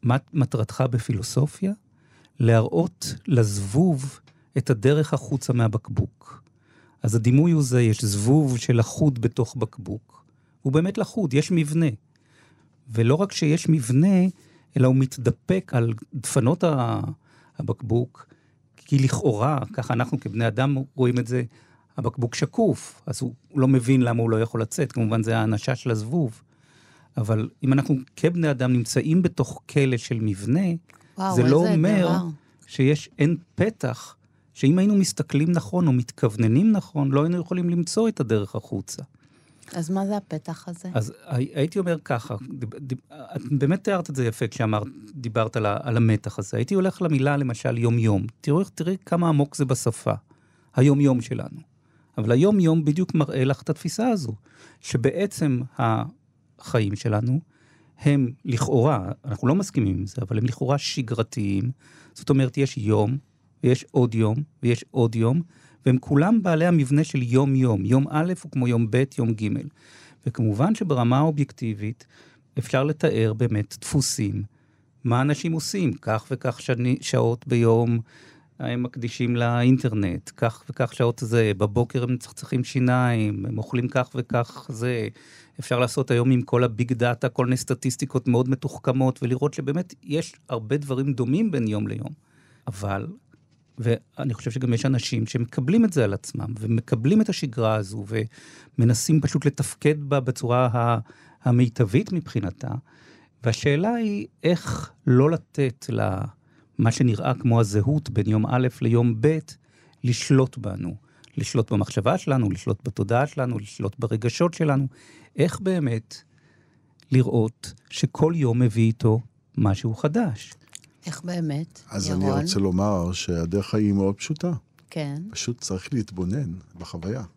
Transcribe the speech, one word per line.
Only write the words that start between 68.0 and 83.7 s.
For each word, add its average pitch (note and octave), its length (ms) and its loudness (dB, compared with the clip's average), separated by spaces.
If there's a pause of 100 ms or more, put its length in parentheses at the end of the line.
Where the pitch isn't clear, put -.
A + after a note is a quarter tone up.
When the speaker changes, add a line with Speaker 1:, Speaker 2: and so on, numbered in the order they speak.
Speaker 1:
א' D#3+ 220 -2 (100)
הוא D#3+ 100 -16
כמו B2+ 160 0
יום A#2 220 2
ב', B2+ 140 2 (140)
יום A2+ 140 0
ג'. G#2+ 160 -2 (800)
וכמובן B2 480 0
שברמה C3 440 2
האובייקטיבית B2 880 -2 (520)
אפשר C3 260 -2
לתאר A2+ 520 0
באמת A2 440 -2
דפוסים, G2+ 600 -2 (640)
מה A#2+ 160 2
אנשים D3 320 -2
עושים, D#3+ 400 -2
כך - 380 -4
וכך C3 300 -6
שני-, B2 400 0
שעות A#2+ 480 -2
ביום A#2 520 4 (580)
הם A#2+ 240 -6
מקדישים A#2+ 540 -4
לאינטרנט, A#2 1000 2
כך - 340 -2
וכך B2 240 -4
שעות A#2+ 300 0
זה, A2 340 2
בבוקר A#2 440 0
הם B2 120 -2
מצחצחים - 500 -6
שיניים, A#2+ 840 0
הם A2 120 -6
אוכלים B2 300 -4